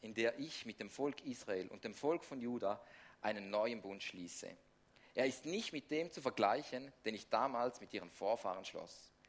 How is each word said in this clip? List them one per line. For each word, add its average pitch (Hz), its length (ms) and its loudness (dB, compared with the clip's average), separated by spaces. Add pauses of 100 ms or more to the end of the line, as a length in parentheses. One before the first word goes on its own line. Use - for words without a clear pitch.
in 110 140 -8
der 113 240 6
ich 151 260 -4
mit 113 160 -6
dem 104 80 -4
Volk 135 360 0
Israel 98 440 -2
und - 160 -10
dem 107 100 -6
Volk 165 300 2
von 139 160 -8
Juda 110 420 0 (380)
einen 104 300 0
neuen 107 320 2
Bund 98 200 -6
schließe. 90 540 -8 (600)
Er 127 100 6
ist 131 180 -2
nicht 190 280 -2
mit - 200 -6
dem 165 180 0
zu - 100 -8
vergleichen, 127 720 2 (120)
den 110 100 0
ich - 140 -8
damals 120 520 2
mit 101 140 -10
ihren 87 160 -4
Vorfahren 98 540 0
schloss, - 480 -10 (160)